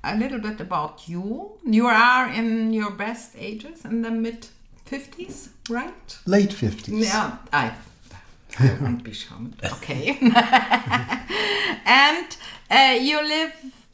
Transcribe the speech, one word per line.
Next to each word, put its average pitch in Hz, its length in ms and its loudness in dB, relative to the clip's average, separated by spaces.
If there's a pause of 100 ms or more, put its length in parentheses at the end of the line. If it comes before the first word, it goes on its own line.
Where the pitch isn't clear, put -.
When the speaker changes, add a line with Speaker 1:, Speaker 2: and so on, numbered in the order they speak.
Speaker 1:
a 190 100 -6
little 254 220 -4
bit 214 220 -8
about 170 480 -8
you. 208 440 -8 (120)
You 226 220 4
are 240 420 4
in 226 460 -2
your 208 160 -2
best 208 480 -10
ages, 220 480 -14
in 226 160 -4
the 226 80 -6
mid 226 380 -6 (360)
fifties, - 640 -14 (220)
right? 262 560 -10
Speaker 2:
Late 202 260 4
fifties. 214 540 -2
Speaker 1:
Yeah, - 320 -2 (160)
I, 123 180 0 (840)
I 131 240 6
won't - 200 -4
be 107 120 -14
shown. - 400 -14 (100)
Okay. - 560 -6
<laughs> 240 1000 2 (680)
And, 285 500 4 (340)
uh, 262 300 6
you 302 220 0
live 311 300 -2 (420)